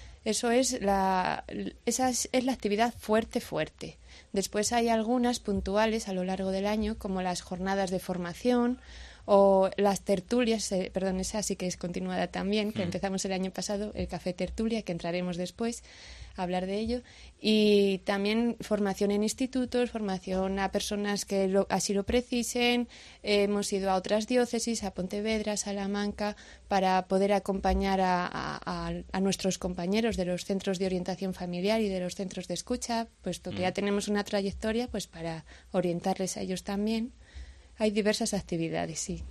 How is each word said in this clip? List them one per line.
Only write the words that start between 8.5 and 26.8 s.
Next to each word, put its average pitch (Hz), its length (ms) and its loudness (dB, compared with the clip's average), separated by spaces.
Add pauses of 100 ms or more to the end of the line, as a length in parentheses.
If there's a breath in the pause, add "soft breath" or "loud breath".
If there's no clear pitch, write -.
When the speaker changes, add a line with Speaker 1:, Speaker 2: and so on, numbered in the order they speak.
Speaker 1:
O 196 520 8
las 196 240 4
tertulias, 220 720 0
eh, 185 220 0
perdón, 190 260 0
esa 196 240 -4
sí 196 120 -2
que 185 120 -4
es 180 100 -4
continuada 185 500 -2
también, 202 460 0
que 220 60 -4
Speaker 2:
Mm. 190 60 0
Speaker 1:
empezamos 190 400 -2
el 196 80 -2
año 190 180 -2
pasado, 208 440 -4
el 185 120 -4
Café 180 260 -6
Tertulia, 220 480 -2
que 196 100 -6
entraremos 175 460 -2
después 226 460 -4 (520 loud breath)
a 190 80 -4
hablar 180 220 -2
de 196 140 -2
ello. 233 220 -2 (380 loud breath)
Y 208 600 6
también 214 640 0
formación 202 500 0
en 202 120 2
institutos, 247 680 0
formación 190 680 -2
a 196 120 0
personas 202 540 -2
que 196 220 2
lo, 190 220 4
así 196 240 0
lo 196 100 2
precisen. 240 840 2 (340 loud breath)
Hemos 202 520 2
ido 196 180 2
a 190 40 4
otras 208 320 0
diócesis, 233 560 0
a 190 100 -4
Pontevedra, 208 600 -2
a 202 40 -2
Salamanca, 202 760 -2 (320 loud breath)
para 185 400 4